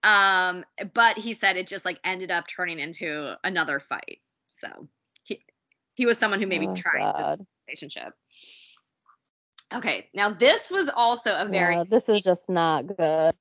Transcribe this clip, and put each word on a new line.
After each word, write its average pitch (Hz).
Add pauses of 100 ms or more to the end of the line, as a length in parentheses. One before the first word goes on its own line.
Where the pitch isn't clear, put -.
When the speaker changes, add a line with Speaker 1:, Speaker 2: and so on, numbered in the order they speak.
Speaker 1:
Um, 190 (300)
but 226
he 220
said 190
it 185
just, 196
like, 180
ended 185
up 170
turning 170
into 151
another 156
fight. - (280)
So - (360)
he, - (500)
he 247
was 233
someone 208
who 202
maybe 180
Speaker 2:
Oh, 190
Speaker 1:
tried 156
this 147
Speaker 2:
God. 190 (220)
Speaker 1:
relationship. - (1600)
Okay, 208
now 202
this 294
was 370
also 233
a 185
very 180
Speaker 2:
Yeah, 170
this 220
is 208
just 180
not 165
good. 160